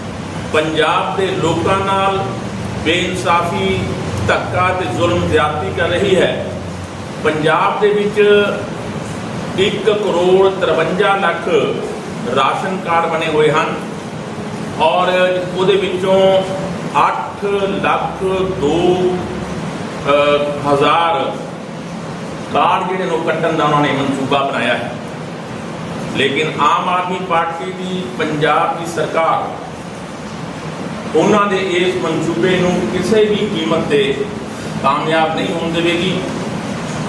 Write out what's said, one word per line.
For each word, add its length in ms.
ਪੰਜਾਬ 640
ਦੇ 100
ਲੋਕਾਂ 440
ਨਾਲ 380
ਬੇਇਨਸਾਫੀ, 920
ਧੱਕਾ 460
ਤੇ 120
ਜ਼ੁਲਮ 300
ਜ਼ਿਆਦਤੀ 500
ਕਰ 120
ਰਹੀ 260
ਹੈ। 180
ਪੰਜਾਬ 580
ਦੇ 120
ਵਿੱਚ 260
ਇੱਕ 260
ਕਰੋੜ 640
ਤਰਵੰਜਾ 560
ਲੱਖ 300
ਰਾਸ਼ਨ 500
ਕਾਰਡ 260
ਬਣੇ 160
ਹੋਏ 240
ਹਨ 240
ਔਰ 280
ਉਹਦੇ 220
ਵਿੱਚੋਂ 400
ਅੱਠ 440
ਲੱਖ 400
ਦੋ, 160
ਅ, 60
ਹਜ਼ਾਰ 540
ਕਾਰਡ 360
ਜਿਹੜੇ 160
ਨੂੰ 200
ਕੱਟਣ 320
ਦਾ 60
ਉਹਨਾਂ 180
ਨੇ 100
ਮਨਸੂਬਾ 520
ਬਣਾਇਆ 300
ਹੈ, 180
ਲੇਕਿਨ 340
ਆਮ 280
ਆਦਮੀ 300
ਪਾਰਟੀ 440
ਦੀ 280
ਪੰਜਾਬ 640
ਦੀ 120
ਸਰਕਾਰ 480
ਉਹਨਾਂ 300
ਦੇ 100
ਇਸ 460
ਮਨਸੂਬੇ 560
ਨੂੰ 120
ਕਿਸੇ 320
ਵੀ 240
ਕੀਮਤ 400
ਤੇ 120
ਕਾਮਯਾਬ 520
ਨਹੀਂ 180
ਹੋਣ 200
ਦੇਵੇਗੀ। 400